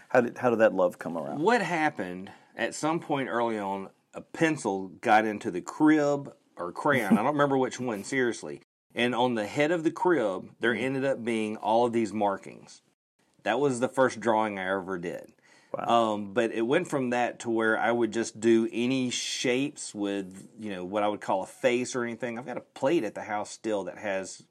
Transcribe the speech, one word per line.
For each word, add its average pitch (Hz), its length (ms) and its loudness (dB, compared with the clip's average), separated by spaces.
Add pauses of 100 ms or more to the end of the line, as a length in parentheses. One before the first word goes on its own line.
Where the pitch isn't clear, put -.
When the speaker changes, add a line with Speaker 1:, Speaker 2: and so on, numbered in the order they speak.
(100)
Speaker 1:
how 127 100 6
did, 117 160 0
how 123 140 0
did 113 80 4
that 107 160 6
love 90 240 2
come 85 180 -8
around? 73 240 -6
Speaker 2:
What 220 220 2
happened, 107 680 -4 (260)
at 113 180 -4
some 160 260 -2
point 135 300 -4
early 113 280 0
on, 98 300 -6 (240)
a 101 80 -14
pencil 107 680 -2 (120)
got 110 240 6
into 107 260 -4
the 87 120 -4
crib, 143 720 2 (220)
or 87 160 -8
crayon, 123 420 2
I 104 80 6
don't 139 100 2
remember 143 240 4
which 127 220 0
one, 113 260 -4
seriously. 107 580 -4 (320)
And 120 200 2
on 123 200 2
the 107 120 -2
head 147 240 2
of 170 140 0
the 165 60 0
crib, 113 600 0 (100)
there 117 140 2
Speaker 1:
Mm-hmm. 110 100 -2
Speaker 2:
ended 135 200 -2
up 127 200 -2
being 110 340 -2
all 113 280 2
of 120 60 -2
these 113 200 0
markings. 98 680 -4 (600)
That 113 160 0
was 135 200 2
the 123 80 2
first 123 320 2
drawing 110 380 2
I 92 100 -4
ever 95 300 -2
did. 85 340 -8 (400)
Speaker 1:
Wow. 113 420 2
Speaker 2:
Um, 101 180 -6
but 113 200 0
it 110 100 -2
went 151 260 0
from 131 220 -2
that 123 300 -2
to 120 100 -6
where 110 280 2
I 110 140 2
would 117 180 2
just 110 300 -4
do 113 320 6
any 127 380 -2
shapes - 840 -4
with, 101 540 -6 (100)
you 107 120 -10
know, 90 140 -8
what 104 180 -2
I 104 60 2
would 104 120 -2
call 95 220 -2
a 92 40 -8
face 123 480 0
or 123 80 -2
anything. 117 360 -6
I've 120 80 -12
got 123 100 -8
a - 60 -10
plate 151 420 0
at 101 100 -6
the 92 80 -10
house 104 280 -6
still 104 340 -4
that 90 140 -10
has 95 520 -6